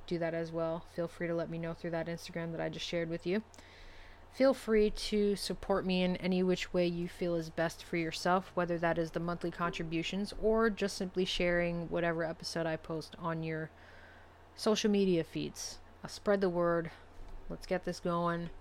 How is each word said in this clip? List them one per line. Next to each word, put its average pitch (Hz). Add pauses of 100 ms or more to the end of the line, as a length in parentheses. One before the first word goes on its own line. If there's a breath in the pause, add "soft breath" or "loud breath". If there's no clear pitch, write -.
do 175
that 165
as 165
well, 165 (100)
feel 170
free 170
to 170
let 160
me 165
know 165
through 165
that 165
Instagram 170
that 160
I 160
just 160
shared 170
with 165
you. 208 (880 loud breath)
Feel 262
free 220
to 208
support 190
me 185
in 180
any 185
which 185
way 180
you 175
feel 175
is 160
best 165
for -
yourself, 175
whether 175
that 165
is 160
the 170
monthly 170
contributions 170
or 220
just 196
simply 185
sharing 175
whatever 170
episode 165
I 160
post 160
on 165
your 160 (840 loud breath)
social 214
media 190
feeds. - (240)
Uh, -
spread 202
the 190
word. 170 (580 loud breath)
Let's -
get 180
this 175
going. 170 (120)